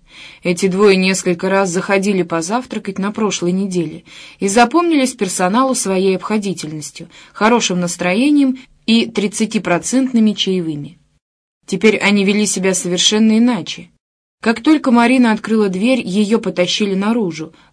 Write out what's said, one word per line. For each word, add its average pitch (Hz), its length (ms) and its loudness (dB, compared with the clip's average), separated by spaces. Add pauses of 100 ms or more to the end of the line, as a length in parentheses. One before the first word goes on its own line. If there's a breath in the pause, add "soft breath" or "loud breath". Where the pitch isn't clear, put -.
(420 loud breath)
Эти 175 260 -2
двое 190 300 4
несколько 185 540 0
раз 196 180 2
заходили 190 540 0
позавтракать 196 760 -6
на 196 140 -4
прошлой 190 400 -4
неделе 180 540 -4 (340 loud breath)
и 190 80 -2
запомнились 262 680 2
персоналу 202 600 0
своей 190 400 0
обходительностью, 180 960 -6 (220 loud breath)
хорошим 220 480 0
настроением 254 760 0 (300 loud breath)
и 226 180 4
тридцатипроцентными 214 1300 0
чаевыми. 165 680 -4 (680)
Теперь 202 300 2
они 202 260 2
вели 208 240 2
себя 190 260 -2
совершенно 214 640 2
иначе. 226 540 -2 (500)
Как 226 220 -2
только 302 260 2
Марина 240 420 4
открыла 214 380 0
дверь, 226 340 0
её 214 360 0
потащили 190 560 -2
наружу. 190 580 -2 (200 soft breath)